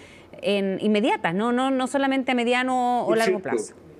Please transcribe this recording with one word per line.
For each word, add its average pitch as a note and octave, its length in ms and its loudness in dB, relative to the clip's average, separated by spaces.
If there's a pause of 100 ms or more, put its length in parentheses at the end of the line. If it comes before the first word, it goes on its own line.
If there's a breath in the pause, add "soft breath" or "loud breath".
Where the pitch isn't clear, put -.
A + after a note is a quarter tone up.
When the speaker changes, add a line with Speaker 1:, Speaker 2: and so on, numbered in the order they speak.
(420 loud breath)
Speaker 1:
en, G3 380 0
inmediatas, G#3+ 540 2
no, A3+ 180 0
no, C4 180 0
no C4 160 0
solamente C4+ 460 0
a - 20 0
mediano B3 720 0
o - 80 2
largo A3+ 260 2
Speaker 2:
Por C3+ 120 -8
cierto, A2 220 -4
Speaker 1:
plazo. - 0 - (260)